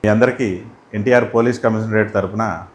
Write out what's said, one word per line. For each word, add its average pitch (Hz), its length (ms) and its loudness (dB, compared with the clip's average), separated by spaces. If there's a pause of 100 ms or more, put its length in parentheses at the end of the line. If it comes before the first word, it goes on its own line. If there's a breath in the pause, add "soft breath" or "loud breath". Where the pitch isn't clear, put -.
మీ 104 60 4
అందరికీ 113 560 0 (280)
ఎన్టీఆర్ 120 300 2 (100)
పోలీస్ 117 280 0
కమిషనరేట్ 110 520 0
తరపున 95 500 -2 (100)